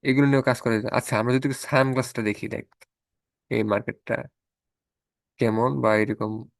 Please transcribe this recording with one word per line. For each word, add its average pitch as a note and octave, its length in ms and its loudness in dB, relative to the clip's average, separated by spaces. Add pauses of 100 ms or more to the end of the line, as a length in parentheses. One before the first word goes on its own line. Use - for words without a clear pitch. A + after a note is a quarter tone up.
এগুলো C3+ 240 4
নিয়েও C3+ 140 4
কাজ B2+ 200 0
করা A2+ 180 2
যায়। A2+ 140 -6
আচ্ছা, - 260 0
আমরা A#2+ 140 2
যদি C3 200 0
সানগ্লাসটা C3 680 0
দেখি, G#2+ 260 -4
দেখ - 180 -8 (840)
এই A2+ 140 0
মার্কেটটা - 600 -4 (1120)
কেমন A#2+ 440 0
বা A2 160 4
এরকম G#2+ 500 -2 (120)